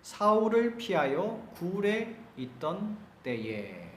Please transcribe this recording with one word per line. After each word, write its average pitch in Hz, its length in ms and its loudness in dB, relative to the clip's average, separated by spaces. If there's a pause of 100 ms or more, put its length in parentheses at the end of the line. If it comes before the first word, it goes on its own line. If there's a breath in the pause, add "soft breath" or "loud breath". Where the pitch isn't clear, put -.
사울을 220 720 4
피하여 170 640 0 (140)
굴에 202 600 0 (200)
있던 175 640 -6 (240)
때에. 104 760 -6